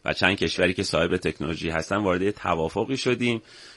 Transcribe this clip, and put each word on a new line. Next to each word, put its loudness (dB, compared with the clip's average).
و 0
چند 2
کشوری 2
که -2
صاحب 2
تکنولوژی -4
هستن -2
وارد 2
یه 2
توافقی -2
شدیم. 0